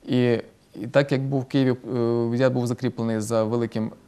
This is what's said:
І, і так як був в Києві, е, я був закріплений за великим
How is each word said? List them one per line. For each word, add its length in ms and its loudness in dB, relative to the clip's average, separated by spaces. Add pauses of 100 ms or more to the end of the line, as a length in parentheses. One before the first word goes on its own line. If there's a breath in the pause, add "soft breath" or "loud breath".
І, 320 2 (420)
і 100 -8
так 220 2
як 100 0
був 180 -2
в 40 -4
Києві, 260 2
е, 680 0
я 140 4
був 160 -2
закріплений 540 -2
за 240 0
великим 480 -2 (160)